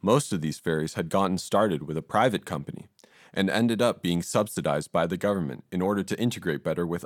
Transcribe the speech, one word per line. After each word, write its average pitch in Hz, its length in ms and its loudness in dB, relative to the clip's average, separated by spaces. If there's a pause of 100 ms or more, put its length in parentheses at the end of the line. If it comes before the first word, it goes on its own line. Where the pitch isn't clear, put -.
Most 113 320 4
of 90 80 0
these 76 180 -2
ferries 78 360 -2
had 85 160 -4
gotten 98 260 2
started 92 460 0
with 78 160 -6
a 76 40 -6
private 110 440 0
company - 400 -8 (480)
and 98 160 2
ended 117 320 2
up 117 200 0
being 85 200 2
subsidized 80 720 -2
by 85 140 2
the 87 120 -4
government 90 520 -2
in 90 120 -2
order 101 200 0
to 95 160 -4
integrate 87 460 -2
better 82 220 -2
with 87 200 -4